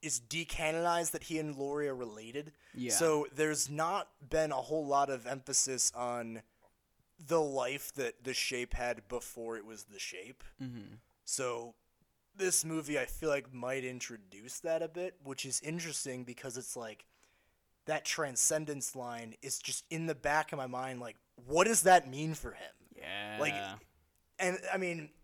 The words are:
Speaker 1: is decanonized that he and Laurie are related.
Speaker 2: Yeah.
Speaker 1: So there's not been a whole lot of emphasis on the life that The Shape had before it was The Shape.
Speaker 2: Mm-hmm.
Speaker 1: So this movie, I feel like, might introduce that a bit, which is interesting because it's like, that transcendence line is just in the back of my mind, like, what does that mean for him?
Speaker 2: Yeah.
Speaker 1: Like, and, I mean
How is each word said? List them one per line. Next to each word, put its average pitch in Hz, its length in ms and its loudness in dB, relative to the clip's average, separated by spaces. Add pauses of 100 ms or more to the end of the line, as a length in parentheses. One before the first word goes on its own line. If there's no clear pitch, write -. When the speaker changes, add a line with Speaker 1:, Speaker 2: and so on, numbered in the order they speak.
Speaker 1:
is 147 160 -2
decanonized 165 880 2
that 165 120 -4
he 160 160 -2
and 151 160 -2
Laurie 143 320 0
are 135 80 -2
related. 120 560 -8 (220)
Speaker 2:
Yeah. 123 180 -4
Speaker 1:
So 156 440 6
there's 151 340 2
not 165 400 0 (200)
been 156 220 4
a 143 100 0
whole 151 240 0
lot 139 240 6
of 127 160 -4
emphasis 131 720 0
on 120 460 -2 (880)
the 160 140 4
life 135 540 0
that 123 280 -2
The 127 100 -2
Shape 123 400 -2
had 120 340 -2
before 117 500 -6
it 104 80 -10
was 107 200 -14
The 104 140 -20
Shape. - 440 -10 (180)
Speaker 2:
Mm-hmm. 120 340 -10 (280)
Speaker 1:
So 117 500 -2 (640)
this 185 280 2
movie, 151 340 0
I 127 60 0
feel - 240 -2
like, 135 240 0
might 127 300 -2
introduce 117 760 -10
that 165 220 0
a 165 60 -2
bit, 175 360 -6
which 135 220 -8
is 131 160 0
interesting 147 600 -4
because 123 340 -10
it's - 180 -8
like, 113 300 -10 (800)
that 156 180 0
transcendence 151 920 0
line 120 460 -8
is 135 180 -6
just - 300 -6
in 165 180 -2
the 160 80 0
back 147 360 2
of 160 60 -4
my 131 100 -4
mind, 127 320 -4
like, 117 180 -10 (300)
what 165 200 8
does 226 160 6
that 175 260 10
mean 151 240 -2
for 120 180 -8
him? - 220 -14 (240)
Speaker 2:
Yeah. 101 420 -6
Speaker 1:
Like, 147 140 2 (840)
and, 185 180 2 (160)
I 196 40 2
mean 170 320 -2 (140)